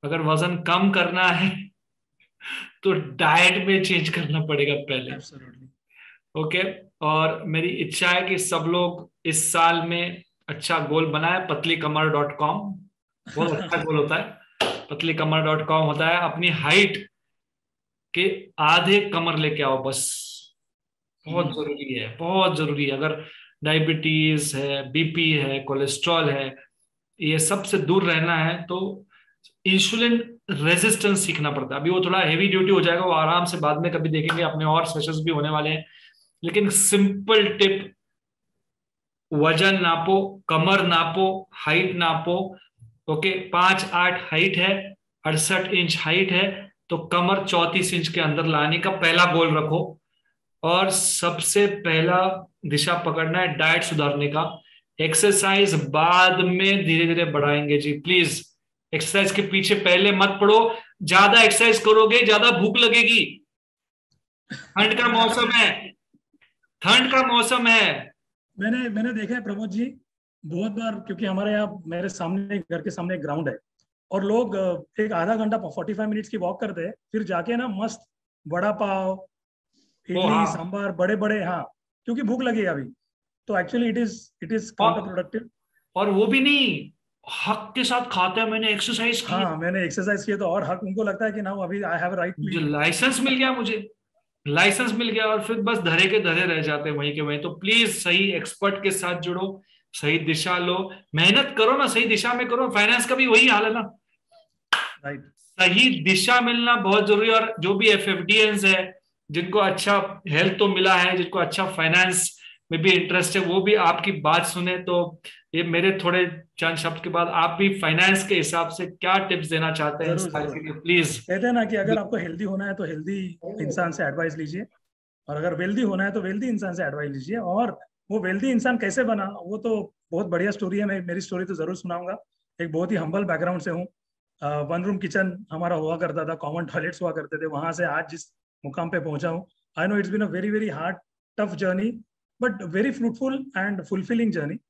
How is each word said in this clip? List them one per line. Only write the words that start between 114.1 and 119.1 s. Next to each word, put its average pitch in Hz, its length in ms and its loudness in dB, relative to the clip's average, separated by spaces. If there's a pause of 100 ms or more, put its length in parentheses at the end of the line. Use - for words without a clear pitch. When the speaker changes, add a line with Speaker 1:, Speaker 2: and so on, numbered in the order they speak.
Speaker 1:
बात 160 340 2
सुने। 180 320 -4
तो 175 440 -2 (340)
ये 170 80 0
मेरे 175 400 2
थोड़े 175 400 0 (140)
चंद 165 180 0
शब्द 160 280 -6
के 175 60 -8
बाद 170 180 0
आप 170 300 0
भी 196 220 2
finance 185 480 2
के 202 80 2
हिसाब 170 340 0
से 180 160 -8
क्या 180 320 0